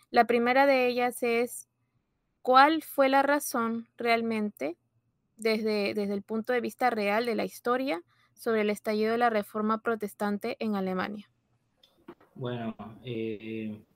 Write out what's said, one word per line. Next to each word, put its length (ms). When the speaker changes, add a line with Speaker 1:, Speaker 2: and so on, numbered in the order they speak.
Speaker 1:
La 160
primera 400
de 220
ellas 340
es, 480
¿cuál 400
fue 280
la 120
razón 720
realmente, 800
desde, 560
desde 220
el 80
punto 280
de 100
vista 280
real 380
de 80
la 100
historia, 560
sobre 280
el 100
estallido 400
de 80
la 100
Reforma 540
Protestante 720
en 180
Alemania? 540
Speaker 2:
Bueno, 420
eh, 760